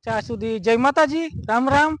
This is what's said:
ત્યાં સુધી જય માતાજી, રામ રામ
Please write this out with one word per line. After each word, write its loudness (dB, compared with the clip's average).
ત્યાં -2
સુધી -6
જય 2
માતાજી, 2
રામ 0
રામ 4